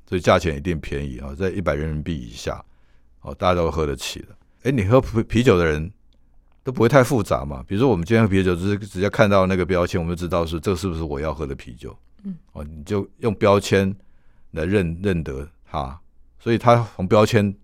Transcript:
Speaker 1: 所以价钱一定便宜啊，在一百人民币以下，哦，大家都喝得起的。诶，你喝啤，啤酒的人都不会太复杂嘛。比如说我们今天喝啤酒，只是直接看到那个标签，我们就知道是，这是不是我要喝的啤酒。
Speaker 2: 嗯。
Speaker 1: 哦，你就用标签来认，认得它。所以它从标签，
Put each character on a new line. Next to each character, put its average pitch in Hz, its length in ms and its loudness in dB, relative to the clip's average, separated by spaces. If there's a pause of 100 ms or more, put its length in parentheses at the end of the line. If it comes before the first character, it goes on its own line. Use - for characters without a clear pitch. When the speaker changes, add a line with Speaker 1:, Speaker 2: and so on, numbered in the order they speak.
Speaker 1:
所 95 100 -4
以 85 40 -2
价 95 180 4
钱 78 160 -2
一 71 60 -8
定 82 180 -4
便 71 260 -8
宜 65 140 -10
啊， 69 180 -12
在 95 120 -2
一 90 100 -8
百 80 160 0
人 76 140 -4
民 76 120 -4
币 80 160 -6
以 58 140 -12
下， - 320 -10 (560)
哦， - 160 -12
大 92 140 0
家 92 40 4
都 85 160 2
喝 78 160 -2
得 71 80 -2
起 - 260 -10
的。 - 80 -16 (360)
诶， 123 80 0
你 117 140 0
喝 123 160 6
啤， 113 220 -2
啤 113 200 0
酒 117 140 6
的 87 80 4
人 78 260 -2 (720)
都 135 80 -6
不 127 100 -2
会 113 60 4
太 127 160 8
复 120 180 0
杂 67 220 -2
嘛。 69 240 -10
比 - 80 -6
如 101 60 0
说 139 80 4
我 110 80 4
们 85 80 -2
今 113 100 2
天 113 80 6
喝 107 60 2
啤 95 120 2
酒， 92 140 2
只 90 140 -4
是 101 80 -2
直 98 240 -8
接 101 80 0
看 104 200 4
到 98 160 4
那 92 120 0
个 90 80 0
标 87 200 0
签， 90 140 -2
我 82 60 -4
们 87 100 -4
就 80 40 -10
知 87 100 -6
道 87 160 0
是， 82 120 -6
这 95 160 -2
是 90 140 -4
不 87 80 -4
是 80 80 -6
我 71 160 -6
要 78 140 -4
喝 76 120 -8
的 69 80 -8
啤 65 200 -16
酒。 60 200 -16 (300)
Speaker 2:
嗯。 196 100 -10 (200)
Speaker 1:
哦， 76 100 -12
你 76 200 -14
就 98 220 -4 (120)
用 110 180 -2
标 104 240 4
签 98 340 0 (580)
来 80 120 -6
认， 87 400 0
认 92 180 0
得 69 240 -8 (240)
它。 69 300 -8 (400)
所 117 140 0
以 113 40 2
它 120 380 4
从 95 100 -4
标 107 200 4
签， 104 280 2 (100)